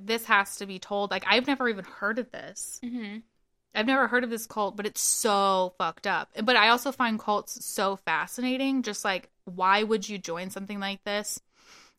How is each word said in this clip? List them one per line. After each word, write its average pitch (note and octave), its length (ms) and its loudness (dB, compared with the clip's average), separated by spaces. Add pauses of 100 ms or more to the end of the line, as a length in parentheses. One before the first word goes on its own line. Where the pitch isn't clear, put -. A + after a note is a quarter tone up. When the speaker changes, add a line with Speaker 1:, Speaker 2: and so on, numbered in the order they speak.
Speaker 1:
"This A3+ 220 -4
has G3+ 300 4
to G3+ 100 -8
be F#3+ 120 -10
told." G3+ 320 -4
Like, F#3+ 160 -4
I've A3 200 6
never C4 220 0
even G3 160 -4
heard G#3+ 360 -4
of A3+ 100 -10
this. - 540 -12
Speaker 2:
Mm-hmm. A3+ 340 -8 (560)
Speaker 1:
I've G#3+ 120 2
never C4 200 4
heard A#3+ 160 2
of A#3+ 80 -4
this A3+ 160 -6
cult, G#3 300 -4
but G#3 100 -6
it's - 140 -6
so G3 800 2
fucked E3+ 280 -4
up. F3+ 220 0 (140)
But B3 140 4
I G#3+ 120 8
also B3 240 4
find A3+ 260 0
cults - 460 -2
so G3 320 -2
fascinating. B3+ 840 -2
Just, G#3 220 -6
like, F#3+ 240 -2 (160)
why F#3+ 380 2
would G#3+ 260 0
you G#3 100 -8
join F3+ 320 -8
something G3+ 280 -8
like G3 260 -6
this? G#3 360 -4 (580)